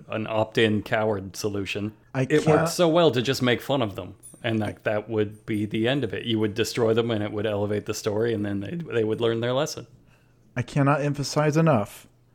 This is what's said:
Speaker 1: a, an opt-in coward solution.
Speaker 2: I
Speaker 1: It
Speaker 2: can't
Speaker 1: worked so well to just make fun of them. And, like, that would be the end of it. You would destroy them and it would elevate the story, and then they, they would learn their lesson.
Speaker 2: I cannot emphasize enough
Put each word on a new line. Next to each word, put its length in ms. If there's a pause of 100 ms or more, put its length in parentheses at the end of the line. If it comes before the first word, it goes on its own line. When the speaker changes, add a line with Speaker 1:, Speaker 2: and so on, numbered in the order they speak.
Speaker 1:
a, 60
an 120
opt-in 540
coward 540
solution. 560 (220)
Speaker 2:
I 100
Speaker 1:
It 60
Speaker 2:
can't 180
Speaker 1:
worked 220
so 180
well 240
to 100
just 200
make 200
fun 200
of 140
them. 200 (280)
And, 160
like, 240
that 260
would 360
be 200
the 220
end 180
of 80
it. 120
You 140
would 160
destroy 380
them 180
and 100
it 120
would 120
elevate 400
the 80
story, 400
and 120
then 160
they, 140 (180)
they 100
would 180
learn 200
their 120
lesson. 340 (680)
Speaker 2:
I 60
cannot 400
emphasize 560
enough 500 (260)